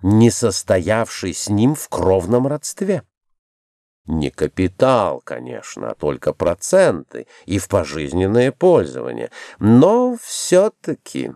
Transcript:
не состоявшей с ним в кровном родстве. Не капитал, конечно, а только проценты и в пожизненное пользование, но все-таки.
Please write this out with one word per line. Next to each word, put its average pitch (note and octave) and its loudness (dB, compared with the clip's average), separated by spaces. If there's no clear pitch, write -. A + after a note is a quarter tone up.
не A2 6
состоявшей G2+ -2
с - -10
ним A2 2
в - -12
кровном F#2+ 0
родстве. D#3 -6
Не D#2 -4
капитал, F#2 -2
конечно, C2 -12
а A1 -8
только D2+ -4
проценты F2+ -2
и F#2+ -2
в - -10
пожизненное F2+ 0
пользование, B1+ 0
но G3+ 6
все-таки. - -2